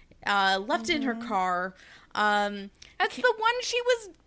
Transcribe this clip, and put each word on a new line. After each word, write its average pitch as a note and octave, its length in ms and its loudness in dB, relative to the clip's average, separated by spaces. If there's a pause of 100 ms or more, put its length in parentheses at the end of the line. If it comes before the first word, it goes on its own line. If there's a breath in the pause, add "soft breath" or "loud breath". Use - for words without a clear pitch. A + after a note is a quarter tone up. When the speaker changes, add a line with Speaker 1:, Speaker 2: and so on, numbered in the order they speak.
(260 loud breath)
Speaker 1:
uh, G3 400 2
left A3+ 240 -2
in D4+ 140 0
her B3 120 0
Speaker 2:
Mm-hmm. A#3 120 -10
Speaker 1:
car. F#3 460 0 (400 loud breath)
Um, G3+ 560 0 (300 loud breath)
Speaker 3:
That's G4+ 160 0
the G#4+ 220 2
one A4 140 2 (100)
she A#4+ 200 -2
was A#4 280 0 (180)